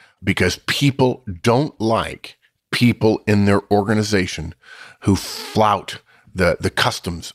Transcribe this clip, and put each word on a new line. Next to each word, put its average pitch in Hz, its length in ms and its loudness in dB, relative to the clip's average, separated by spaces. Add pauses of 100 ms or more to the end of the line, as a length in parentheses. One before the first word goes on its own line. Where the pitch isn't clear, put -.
(220)
because 92 440 0
people 131 580 0 (180)
don't 123 380 0
like - 580 -4 (320)
people 110 560 2
in 101 200 4
their 101 160 2 (100)
organization 104 840 0 (460)
who 101 160 2
flout - 840 -2 (340)
the, 87 260 0
the 95 100 -2
customs, - 640 -4